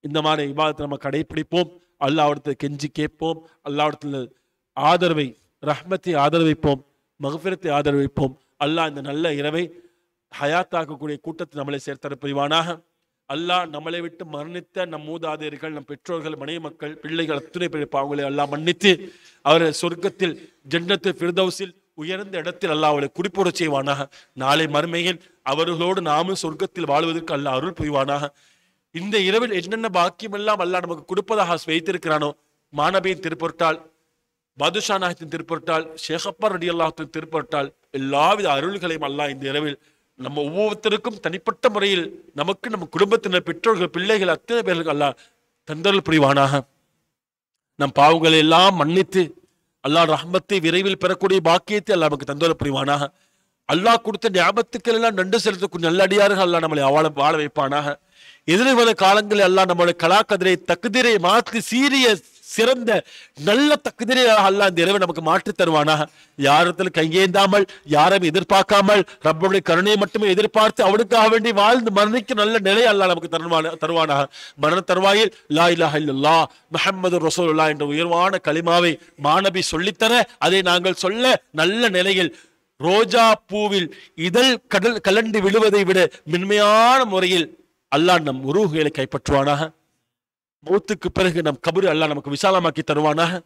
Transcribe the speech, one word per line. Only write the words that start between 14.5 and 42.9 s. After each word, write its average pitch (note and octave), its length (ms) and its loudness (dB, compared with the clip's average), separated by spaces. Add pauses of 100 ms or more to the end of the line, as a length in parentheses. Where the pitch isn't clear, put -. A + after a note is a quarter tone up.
நம் D3+ 220 -14
மூதாதையர்கள், D#3 640 -10
நம் D3 140 -14
பெற்றோர்கள், D#3 520 -12
மனைவி D3+ 240 -12
மக்கள், D3+ 360 -14
பிள்ளைகள் D#3 400 -6
அத்துணை F3 320 -8
பேர் D3 240 -6
பாவங்களை C#3+ 380 -4
அல்லாஹ் C#3+ 180 -2
மன்னித்து E3+ 680 0 (280)
அவரை D#3+ 300 4 (100)
சொர்க்கத்தில் F3 720 -6 (140)
ஜன்னத்து F3 500 -4
ஃபிர்தௌஸில் F3+ 560 -4 (200)
உயர்ந்த F#3 440 -10
இடத்தில் F3 320 -6
அல்லாஹ் D3+ 140 0
அவளை C#3+ 300 0
குறிப்போட F#3 380 -2
செய்வானாக. C#3 560 -4 (240)
நாளை D3 340 0
மறுமையில் E3+ 540 -4 (220)
அவர்களோடு E3+ 580 -2
நாமும் E3+ 420 -2
சொர்க்கத்தில் - 440 -8
வாழ்வதற்கு E3 500 -2
அல்லாஹ் C#3 180 -4
அருள் D#3+ 260 -4
புரிவானாக. C#3+ 480 -2 (640)
இந்த G3+ 280 -4
இரவில் G#3 320 0
என்னென்ன G#3 380 -6
பாக்கியம் F#3 440 -4
எல்லாம் G#3 260 -2
அல்லாஹ் F3+ 220 -2
நமக்கு E3+ 240 -10
கொடுப்பதாக F#3 640 -2
வைத்திருக்கிறானோ, D#3+ 640 -2 (440)
மாணவியின் F#3 440 -2
திருப்பொருட்டால், D#3+ 600 -4 (760)
பாதுஷா F#3+ 420 -2
நாயகத்தின் F3 300 -6
திருப்பொருட்டால், D#3+ 680 -6 (120)
ஷேக் E3 180 -6
அப்பார் G3 320 -4
ரலியல்லாஹு E3+ 320 -2 (120)
அன்ஹு C#3+ 140 -14
திருப்பொருட்டால் D3+ 560 -6 (180)
எல்லாவித D3 640 0
அருள்களையும் E3 500 -4
அல்லாஹ் C#3+ 280 -6
இந்த C3+ 180 -10
இரவில் C#3+ 300 -6 (380)
நம்ம B2+ 260 -8
ஒவ்வொருத்தருக்கும் G#3+ 800 -4
தனிப்பட்ட F#3+ 480 -4
முறையில் G3 560 -4 (100)
நமக்கு, D3 360 -6
நம்ம F#3+ 160 -8
குடும்பத்தினர், G3+ 560 0